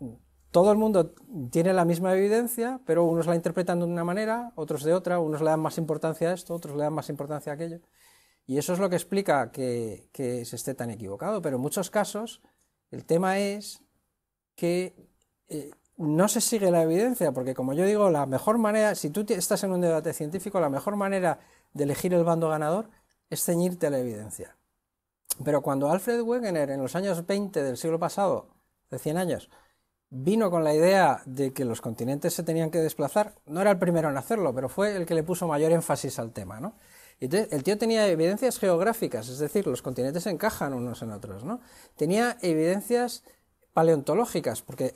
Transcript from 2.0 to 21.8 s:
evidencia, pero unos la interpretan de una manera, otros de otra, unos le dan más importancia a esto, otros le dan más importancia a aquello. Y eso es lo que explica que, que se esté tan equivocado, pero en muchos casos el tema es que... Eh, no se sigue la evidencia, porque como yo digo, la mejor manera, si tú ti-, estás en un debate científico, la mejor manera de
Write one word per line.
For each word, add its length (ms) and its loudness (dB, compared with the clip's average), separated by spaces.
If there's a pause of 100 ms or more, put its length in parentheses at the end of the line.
evidencia, 720 0
pero 200 4
unos 220 2
la 100 2
interpretan 420 0
de 80 0
una 160 -2
manera, 540 -2
otros 260 -4
de 100 2
otra, 280 2
unos 200 0
le 100 4
dan 100 2
más 180 -2
importancia 520 -2
a 40 0
esto, 180 -10
otros 220 -8
le 80 -2
dan 120 0
más 160 -6
importancia 420 -8
a 20 -6
aquello. 260 -10 (640)
Y 140 -2
eso 140 0
es 80 0
lo 100 2
que 60 0
explica 560 0
que, 600 -6
que 320 -4
se 120 -12
esté 180 -6
tan 160 -6
equivocado, 500 -6
pero 160 -2
en 60 -2
muchos 280 -4
casos 520 -4 (480)
el 140 -12
tema 340 2
es 440 -6 (760)
que... 400 -2 (520)
Eh, 220 -10 (320)
no 240 4
se 140 2
sigue 300 2
la 120 6
evidencia, 480 2
porque 240 -2
como 200 -2
yo 120 2
digo, 240 4
la 160 2
mejor 320 0
manera, 380 2
si 140 -4
tú 140 -2
ti-, 100 0
estás 280 0
en 80 0
un 100 0
debate 320 2
científico, 460 -4
la 100 4
mejor 280 -2
manera 420 0 (340)
de 120 -2